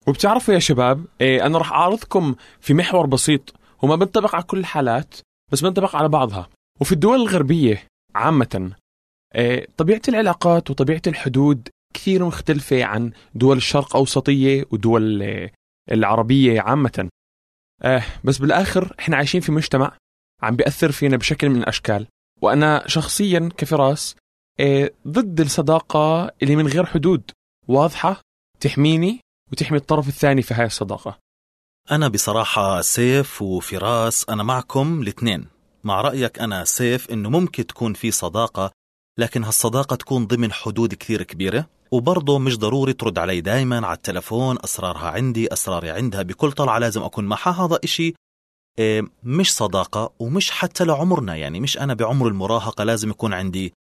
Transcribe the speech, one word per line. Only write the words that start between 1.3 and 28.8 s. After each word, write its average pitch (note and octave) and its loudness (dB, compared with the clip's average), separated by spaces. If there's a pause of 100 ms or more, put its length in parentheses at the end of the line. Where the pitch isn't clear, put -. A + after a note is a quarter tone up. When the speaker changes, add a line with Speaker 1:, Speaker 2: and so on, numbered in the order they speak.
Speaker 1:
أنا D#3+ 2
رح E3 -2
أعرضكم F3 0 (260)
في - 2
محور F3 4
بسيط، C#3 2 (280)
وما C#3+ 4
بنطبق G3 2
على E3+ -2
كل F#3+ -4
الحالات، C#3+ -2 (360)
بس C#3 0
بنطبق F#3 0
على D3+ 2
بعضها. A2+ 0 (300)
وفي - 0
الدول G#3 4
الغربية D#3 2 (280)
عامة، A2 0 (640)
آه، A#2+ 0 (100)
طبيعة G3+ 2
العلاقات F3 2
وطبيعة C#3+ 0
الحدود C#3 0 (240)
كثير F#3 0
مختلفة C#3+ 0
عن A2+ -2 (240)
دول C3 6
الشرق C3+ 0
أوسطية C3+ 2
ودول، A2 2
آه، G2+ -8 (400)
العربية A2+ 4
عامة. A#2 0 (720)
آه، B2+ 0 (200)
بس C3+ 0
بالآخر F3 0
إحنا D#3+ 0
عايشين D3 0
في D#3+ -2
مجتمع D3 0 (440)
عم A#2 0
بيأثر C#3+ 2
فينا C#3 2
بشكل D3 0
من C3+ 4
الأشكال. A2+ -2 (340)
وأنا D3 4
شخصيًا E3+ 0
كفراس، C#3+ 0 (440)
آه، C#3 2 (160)
ضد E3+ 0
الصداقة D#3 0 (120)
اللي C#3 4
من D3+ 2
غير D#3+ 0
حدود E3 0 (360)
واضحة D#3+ 0 (380)
تحميني D#3+ 2 (320)